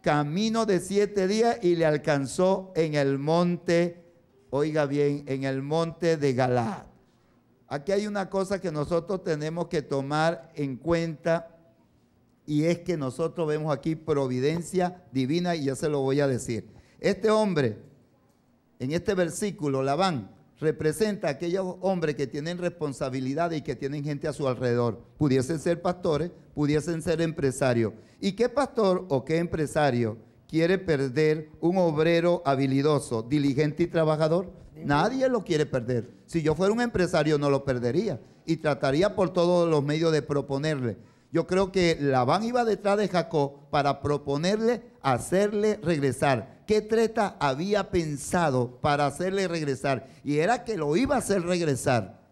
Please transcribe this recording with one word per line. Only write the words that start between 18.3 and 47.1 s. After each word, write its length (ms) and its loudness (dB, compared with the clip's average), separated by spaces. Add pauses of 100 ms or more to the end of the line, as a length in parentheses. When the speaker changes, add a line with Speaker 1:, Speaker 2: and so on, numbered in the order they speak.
Speaker 1:
en 140 -4
este 220 -2
versículo, 680 -2
Labán, 480 0 (300)
representa 680 0
a 60 0
aquellos 480 -4
hombres 340 0
que 120 -4
tienen 320 -6
responsabilidad 920 -4
y 120 -4
que 120 -6
tienen 300 -6
gente 240 -4
a 40 -4
su 140 -4
alrededor. 560 0 (160)
Pudiesen 400 2
ser 240 -2
pastores, 480 -2 (240)
pudiesen 480 0
ser 180 0
empresarios. 720 0 (280)
¿Y 120 0
qué 160 2
pastor 600 0
o 160 0
qué 140 0
empresario 800 0 (320)
quiere 300 2
perder 720 0 (100)
un 180 2
obrero 680 4
habilidoso, 760 2
diligente 640 0
y 20 -2
trabajador? 680 0 (220)
Speaker 2:
Ninguno. 200 -2
Speaker 1:
Nadie 340 2
lo 160 0
quiere 220 0
perder. 440 -2 (160)
Si 160 -2
yo 120 2
fuera 180 2
un 80 0
empresario, 580 2
no 120 2
lo 140 2
perdería 560 -2 (260)
y 120 0
trataría 560 0
por 180 0
todos 360 2
los 140 4
medios 300 0
de 100 2
proponerle. 760 -2 (360)
Yo 140 0
creo 260 0
que 280 2
Labán 440 2
iba 200 0
detrás 320 0
de 120 0
Jacob 600 -2
para 300 2
proponerle 840 0 (200)
hacerle 800 0
regresar. 840 0
¿Qué 140 2
treta 600 0